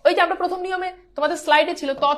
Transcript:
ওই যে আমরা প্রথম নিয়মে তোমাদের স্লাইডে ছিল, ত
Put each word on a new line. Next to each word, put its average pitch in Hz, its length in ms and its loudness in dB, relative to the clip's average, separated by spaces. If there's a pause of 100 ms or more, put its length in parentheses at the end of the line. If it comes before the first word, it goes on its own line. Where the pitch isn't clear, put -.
ওই 320 100 4
যে 392 60 2
আমরা 349 140 2
প্রথম 370 260 -4
নিয়মে 370 300 -6 (240)
তোমাদের 302 220 -2
স্লাইডে 311 380 2
ছিল, 294 200 -6
ত 269 100 -4 (140)